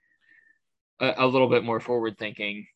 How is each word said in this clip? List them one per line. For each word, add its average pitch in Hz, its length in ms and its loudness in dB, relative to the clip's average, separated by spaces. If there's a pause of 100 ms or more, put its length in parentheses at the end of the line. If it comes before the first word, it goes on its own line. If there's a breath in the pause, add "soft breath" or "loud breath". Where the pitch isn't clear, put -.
(1000 soft breath)
a, 131 180 0
a 131 80 4
little 131 220 4
bit 117 160 2
more 113 160 -2
forward 113 380 -2
thinking, 104 580 -8